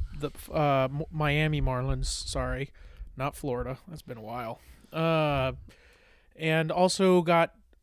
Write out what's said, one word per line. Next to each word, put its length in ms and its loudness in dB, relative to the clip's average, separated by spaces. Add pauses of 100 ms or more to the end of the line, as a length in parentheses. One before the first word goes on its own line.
(200)
the 140 -4
f-, 160 -18
uh, 420 2
M-, 200 -6
Miami 500 0
Marlins? 460 0
Sorry, 640 -6 (440)
not 200 -4
Florida. 420 -4 (100)
That's 140 -14
been 160 -14
a 40 -16
while. 380 -8 (320)
Uh, 600 2 (840)
and 360 0
also 500 6
got, 320 4 (300)